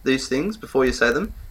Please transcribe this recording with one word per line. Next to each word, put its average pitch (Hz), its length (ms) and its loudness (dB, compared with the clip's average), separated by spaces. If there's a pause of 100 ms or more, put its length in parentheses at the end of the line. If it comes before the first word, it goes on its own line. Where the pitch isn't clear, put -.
these 131 240 0
things 170 300 -2
before - 260 0
you 123 80 4
say 120 200 2
them. 143 200 -2 (180)